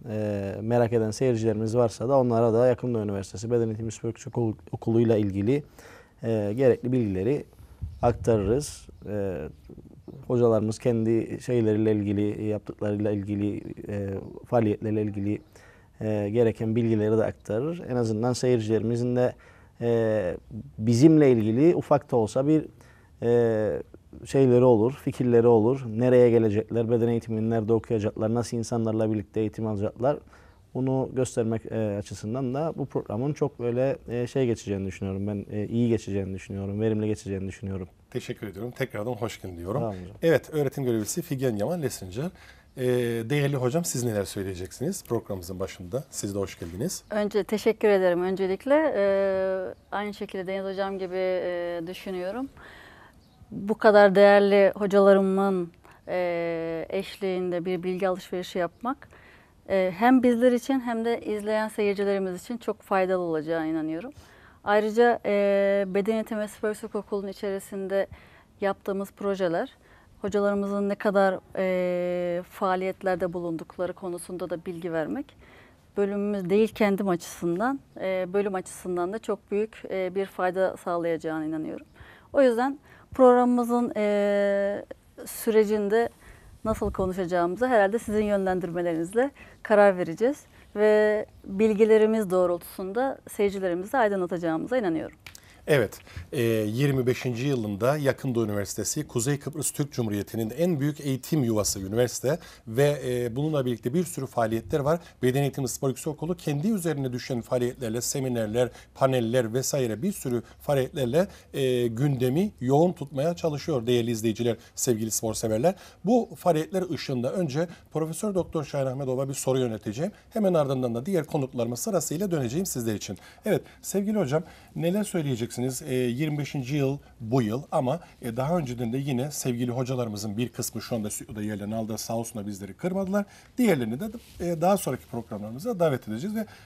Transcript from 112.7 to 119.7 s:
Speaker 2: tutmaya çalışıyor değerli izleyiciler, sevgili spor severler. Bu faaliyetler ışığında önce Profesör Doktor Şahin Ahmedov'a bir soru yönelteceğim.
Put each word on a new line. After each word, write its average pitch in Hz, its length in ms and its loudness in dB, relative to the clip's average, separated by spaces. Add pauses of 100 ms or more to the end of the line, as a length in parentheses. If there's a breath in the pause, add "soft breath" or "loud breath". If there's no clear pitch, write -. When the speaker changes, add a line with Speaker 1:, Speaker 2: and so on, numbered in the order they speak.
Speaker 2:
tutmaya 147 420 -4
çalışıyor 147 520 -2
değerli 120 240 2
izleyiciler, 113 460 0 (180 loud breath)
sevgili 110 360 -2
spor 110 220 -4
severler. 117 420 0 (300 loud breath)
Bu 226 320 2
faaliyetler 180 560 0
ışığında 127 400 -4
önce 170 340 -2 (240 loud breath)
Profesör 160 440 -4
Doktor 165 280 -2
Şahin 135 220 -2
Ahmedov'a 131 440 -2
bir 139 40 -4
soru 131 260 0
yönelteceğim. 120 520 -4 (180 soft breath)